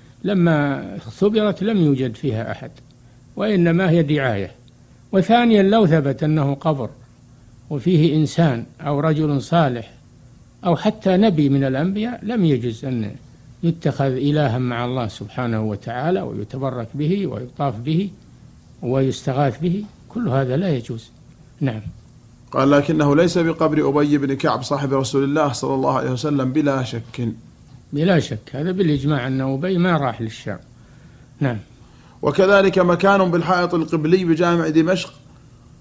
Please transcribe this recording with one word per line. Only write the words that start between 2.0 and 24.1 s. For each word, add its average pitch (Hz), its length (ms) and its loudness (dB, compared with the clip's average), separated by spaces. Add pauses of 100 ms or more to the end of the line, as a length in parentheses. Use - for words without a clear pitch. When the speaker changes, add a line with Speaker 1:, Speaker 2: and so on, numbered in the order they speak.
Speaker 1:
فيها 113 380 -4
أحد، 113 180 -12 (680)
وإنما 185 540 2
هي 165 120 4
دعاية. 135 480 0 (640)
وثانياً 220 500 4
لو 208 240 4
ثبت 139 360 2
أنه 151 320 0
قبر 135 360 -4 (800)
وفيه 151 460 2
إنسان 143 480 2 (160)
أو 147 200 -2
رجل 147 420 0
صالح 131 480 0 (720)
أو 175 120 2
حتى 202 400 0
نبي 175 320 2
من 139 160 2
الأنبياء 190 580 -4
لم 214 220 -2
يجز 123 400 0
أن 120 260 -6 (520)
يتخذ 165 420 -2
إلها 135 540 0
مع 123 260 -4
الله 123 240 -4
سبحانه 113 540 -6
وتعالى 123 580 -4
ويتبرك 123 760 -8
به 170 320 -2
ويطاف 123 540 -6
به 160 300 -2 (720)
ويستغاث 135 760 0
به، 180 240 -2 (240)
كل 233 200 -4
هذا 131 280 0
لا 170 200 0
يجوز. 113 340 -10 (500)
نعم. 113 200 -4 (720)
Speaker 2:
قال: 135 200 2
"لكنه 143 460 4
ليس 170 220 2
بقبر 156 500 0
أبي 147 300 2